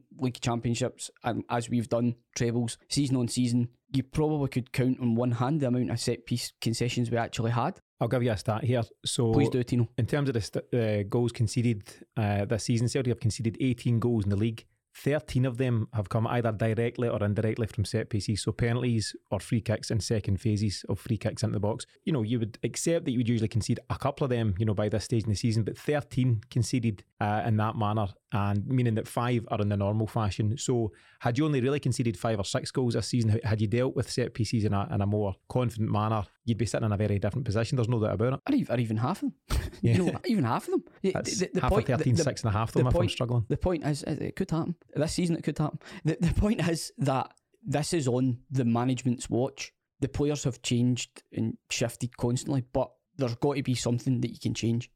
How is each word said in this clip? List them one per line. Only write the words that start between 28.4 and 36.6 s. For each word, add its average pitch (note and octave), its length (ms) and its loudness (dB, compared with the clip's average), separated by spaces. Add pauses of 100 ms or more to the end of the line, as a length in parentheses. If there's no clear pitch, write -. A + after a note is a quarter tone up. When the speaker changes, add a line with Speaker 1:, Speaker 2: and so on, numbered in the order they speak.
Speaker 2:
meaning B2 280 2
that G#2 120 -2
five A#2+ 440 0
are A2+ 100 -2
in G2+ 60 2
the G#2 100 2
normal G#2 300 2
fashion. G#2+ 500 0
So A#2 360 0 (260)
had B2 180 0
you D3+ 80 2
only D3 160 2
really C3+ 200 0
conceded A#2 360 0
five A2+ 220 0
or G2 60 -2
six - 260 -4
goals B2+ 220 0
this A#2 140 -2
season, A#2 240 2
h-, A2 120 0
had A2 180 0
you A2 60 2
dealt A#2+ 300 0
with - 120 -2
set - 240 -2
pieces A2 300 0
in G#2 100 2
a, G2 200 0
in G#2 80 0
a G2 40 0
more G#2 300 0 (140)
confident A2+ 420 0
manner, G#2+ 320 0 (220)
you'd A2+ 120 0
be A2+ 80 0